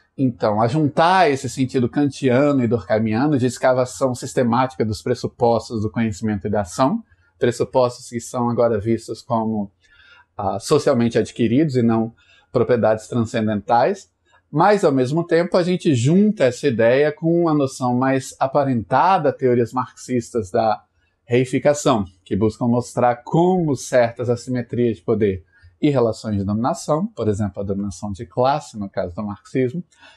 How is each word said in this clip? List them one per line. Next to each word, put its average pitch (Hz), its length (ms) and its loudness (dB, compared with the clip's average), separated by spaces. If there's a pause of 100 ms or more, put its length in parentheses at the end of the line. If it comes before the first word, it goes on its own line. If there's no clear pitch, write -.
(180)
então, 117 440 0
a 120 60 4
juntar 160 640 2
esse 131 180 -4
sentido 127 400 -2
kantiano 139 760 2
e 113 40 2
durkheimiano 113 720 0
de 127 80 2
escavação 127 680 0
sistemática 127 720 -2
dos 107 160 -4
pressupostos 117 800 -2
do 107 80 -2
conhecimento 110 560 -4
e 107 40 -4
da 104 120 0
ação, 139 420 -2 (360)
pressupostos 123 680 0
que 117 120 -8
são 120 300 -4
agora 117 300 0
vistos 113 440 -4
como, 110 480 -4 (680)
ah, 98 220 -4
socialmente 120 580 0
adquiridos 123 580 0
e 123 60 2
não 113 320 0 (380)
propriedades 110 560 0
transcendentais, 117 1040 -2 (400)
mas, 196 320 2
ao 160 80 4
mesmo 135 340 0
tempo, 175 320 2
a 180 60 2
gente 175 320 0
junta 180 480 2
essa 127 240 0
ideia 127 440 4
com 170 360 0
a 156 60 2
noção 131 420 0
mais 131 420 -2
aparentada, 143 960 2
teorias 120 400 2
marxistas 120 800 -6
da 113 320 0 (400)
reificação, 127 800 0 (200)
que 107 100 -6
buscam 110 320 0
mostrar 120 560 0
como 170 520 2
certas 120 540 0
assimetrias 120 680 -2
de - 60 -20
poder 101 420 0 (360)
e 151 80 4
relações 113 480 0
de 98 60 0
dominação, 147 640 -2
por 117 200 -6
exemplo, 101 340 -2
a 98 40 -6
dominação 101 460 -6
de 117 140 -12
classe, 135 520 -2
no 101 120 -8
caso 92 260 -6
do 110 80 -8
marxismo, 127 600 -4 (320)